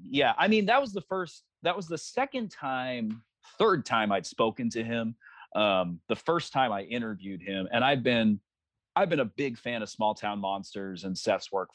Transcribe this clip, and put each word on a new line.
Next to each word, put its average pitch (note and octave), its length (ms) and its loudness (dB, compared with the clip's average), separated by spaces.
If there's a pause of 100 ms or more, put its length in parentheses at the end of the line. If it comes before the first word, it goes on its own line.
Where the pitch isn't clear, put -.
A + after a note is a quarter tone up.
Yeah. A2+ 360 2
I F3 100 2
mean, G#3+ 180 4
that A#3+ 140 4
was B3+ 120 -2
the G3 100 -6
first, F#3 420 -6 (180)
that E3+ 140 0
was F#3 120 -8
the E3 100 -4
second B3 520 -4
time, B2+ 720 -4 (360)
third F#3+ 260 4
time A2 280 2
I'd F#2+ 140 2
spoken A2+ 440 -2
to A2+ 140 -2
him. A#2 320 -2 (400)
Um, F#2 520 2
the A2 80 0
first - 360 0
time C3 200 2
I G2 100 -2
interviewed G2 580 -6
him, F#2+ 320 -4
and A#2 120 4
I've C3+ 180 4
been, A2+ 380 4 (560)
I've F#3+ 120 4
been E3 120 2
a B2+ 40 2
big B2 340 -4
fan A#2+ 240 -6
of G#2 60 -6
Small G#2+ 260 0
Town G#2 260 -6
Monsters G2 640 -6
and F#2+ 120 -6
Seth's G2 360 0
work F#2 220 -2